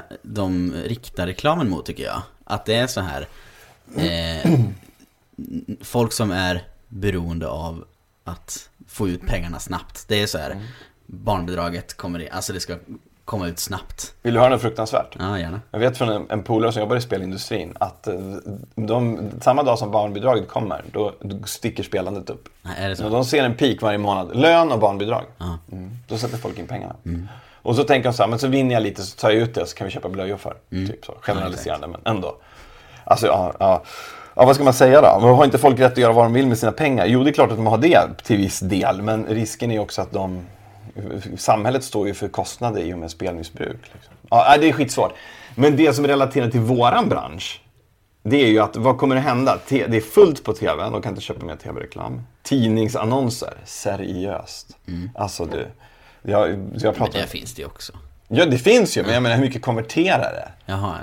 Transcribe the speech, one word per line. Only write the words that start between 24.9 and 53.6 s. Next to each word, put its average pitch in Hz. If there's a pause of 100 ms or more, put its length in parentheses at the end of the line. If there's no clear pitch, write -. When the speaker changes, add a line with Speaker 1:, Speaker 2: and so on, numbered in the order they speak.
Speaker 1:
Ja. 87 (140)
Speaker 2:
Mm. 92 (180)
Då 117
sätter 120
folk 101
in 85
pengarna. 98
Speaker 1:
Mm. 85 (340)
Speaker 2:
Och 117
så 135
tänker 127
de 120
så 117
här, 101
men 117
så 135
vinner 131
jag 110
lite 101
så 92
tar 113
jag 107
ut 117
det 87
så -
kan -
vi 98
köpa -
blöjor 95
för. - (180)
Speaker 1:
Mm. 92
Speaker 2:
Typ -
så. -
Generaliserande, 92
Speaker 1:
Ja, 85
exakt. 87
Speaker 2:
men 110
ändå. 87 (680)
Alltså, -
ja, 90
ja. 95 (520)
Ja, -
vad 135
ska 143
man 131
säga 131
då? 104
Men 120
har 143
inte 139
folk 127
rätt 127
att 123
göra 120
vad 117
de 113
vill 131
med 117
sina 110
pengar? 131
Jo, 127
det 147
är -
klart 139
att 110
de 110
har 110
det 139 (240)
till 110
viss 98
del. 95
Men 110
risken 113
är 110
också 101
att -
de, 92 (920)
samhället 123
står 104
ju 98
för 104
kostnader 104
i 85
och 87
med 82
spelmissbruk, - (120)
liksom. - (160)
Ja, 117
nej, 147
det 156
är 151
skitsvårt. 123 (420)
Men 139
det 151
som 143
relaterar 135
till 120
våran 123
bransch, 78 (640)
det 117
är 131
ju 110
att, 104
vad 123
kommer 135
att 131
hända? 127 (100)
Te-, 131
det 113
är 110
fullt 165
på 107
T 104
V, 82 (200)
de 104
kan 98
inte 98
köpa -
mer 78
T -
V-reklam. - (200)
Tidningsannonser, 117 (100)